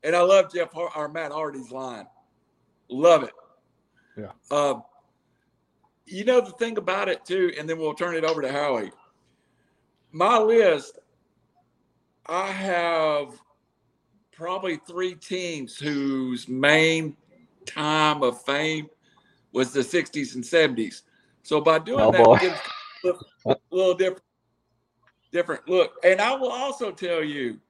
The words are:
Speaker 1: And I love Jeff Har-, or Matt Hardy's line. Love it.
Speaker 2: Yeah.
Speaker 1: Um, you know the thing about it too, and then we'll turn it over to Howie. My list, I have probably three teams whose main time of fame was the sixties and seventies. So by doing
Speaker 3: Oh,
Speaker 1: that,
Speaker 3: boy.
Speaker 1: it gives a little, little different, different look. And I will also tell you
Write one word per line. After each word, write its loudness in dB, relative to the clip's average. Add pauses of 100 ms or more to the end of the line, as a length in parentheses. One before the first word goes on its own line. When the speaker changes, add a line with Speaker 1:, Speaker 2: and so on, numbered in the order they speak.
Speaker 1:
And 0
I 4
love 6
Jeff -4
Har-, -8
or -6
Matt -8
Hardy's -8
line. -12 (800)
Love 6
it. -14 (840)
Speaker 2:
Yeah. -14 (180)
Speaker 1:
Um, 0 (1200)
you -10
know 4
the -6
thing -6
about -2
it -4
too, 0
and -10
then -4
we'll -4
turn -6
it -2
over -2
to -4
Howie. -4 (1200)
My 2
list, 2 (1300)
I -4
have -2 (1040)
probably -6 (100)
three -6
teams -8
whose -4
main 0 (500)
time 0
of -2
fame -4 (640)
was -2
the 0
sixties -4
and -10
seventies. 0 (400)
So 0
by 4
doing -2
Speaker 3:
Oh, 6
Speaker 1:
that, 8
Speaker 3:
boy. 12
Speaker 1:
it 2
gives -2 (440)
a 2
little, -4 (100)
little 2
different, -2 (1080)
different -4
look. 2 (100)
And 6
I 2
will -4
also -6
tell -4
you -6 (120)